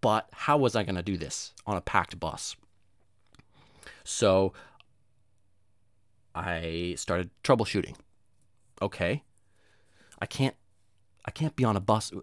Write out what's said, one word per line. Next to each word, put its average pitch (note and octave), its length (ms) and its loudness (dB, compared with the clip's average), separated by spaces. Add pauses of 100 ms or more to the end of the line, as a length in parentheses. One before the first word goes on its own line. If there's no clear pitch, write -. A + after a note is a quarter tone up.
But A2 300 2
how - 260 2
was B2 180 4
I G#2+ 60 2
gonna F#2 200 -2
do F#2+ 140 -2
this - 380 -8 (100)
on G#2 120 -2
a E2+ 40 -2
packed E2+ 400 0
bus? - 360 -8 (1500)
So F#2+ 480 4 (1800)
I E2+ 640 -4
started F2+ 320 -2 (120)
troubleshooting. A2 520 2 (880)
Okay. G2 400 -2 (1000)
I G#2 60 -4
can't, - 300 -2 (680)
I - 60 -8
can't D#3 260 -4
be B2+ 80 2
on A2 120 4
a F#2+ 40 2
bus. G#2+ 320 0 (100)